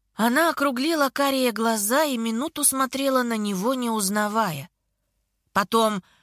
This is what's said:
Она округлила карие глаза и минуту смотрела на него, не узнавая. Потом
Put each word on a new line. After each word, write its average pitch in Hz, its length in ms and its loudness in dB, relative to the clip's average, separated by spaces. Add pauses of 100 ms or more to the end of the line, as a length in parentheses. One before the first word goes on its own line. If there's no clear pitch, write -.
(200)
Она 277 300 2
округлила 285 600 0
карие 262 420 0
глаза 226 500 0
и 285 140 0
минуту 233 480 -4
смотрела 269 580 0
на 233 140 -2
него, 208 380 -2
не 247 140 -4
узнавая. 208 800 -2 (840)
Потом 208 500 0 (200)